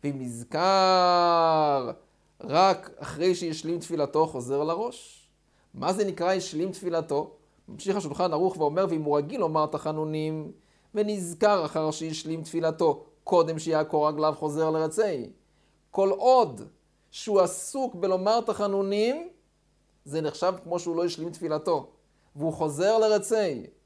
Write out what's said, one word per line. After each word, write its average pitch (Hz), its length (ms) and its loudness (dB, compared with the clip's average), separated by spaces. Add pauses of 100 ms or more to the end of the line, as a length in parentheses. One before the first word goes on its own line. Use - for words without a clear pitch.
ואם 143 140 -4
נזכר 165 1700 4 (500)
רק 180 580 2
אחרי 160 360 0
שהשלים 165 440 -6
תפילתו, 156 480 0
חוזר 139 380 -4
לראש. 190 640 -8 (460)
מה 139 180 -2
זה 208 120 0
נקרא 180 280 0
השלים 180 400 -4
תפילתו? 160 580 -4 (380)
ממשיך 196 280 -4
השולחן 175 360 -2
ערוך 180 260 0
ואומר, 156 320 2
"ואם 160 120 -2
הוא 147 140 2
רגיל 160 240 -2
לומר 156 260 0
תחנונים, 156 840 -4 (420)
ונזכר 208 720 2
אחר 156 260 0
שהשלים 160 520 -6
תפילתו, 160 640 0 (200)
קודם 160 340 2
שיעקור 156 500 0
רגליו, 151 300 0
חוזר 156 320 -2
לרצי". 156 600 -2 (600)
כל 196 200 2
עוד 196 500 4 (500)
שהוא 202 300 2
עסוק 247 540 -2
בלומר 190 460 2
תחנונים, 208 880 -2 (760)
זה 147 160 -6
נחשב 165 340 -2 (100)
כמו 170 140 -4
שהוא 170 180 -4
לא 175 80 0
השלים 170 260 -4
תפילתו, 156 560 -2 (500)
והוא 156 160 -2
חוזר 156 460 0
לרצי. 208 680 2 (200)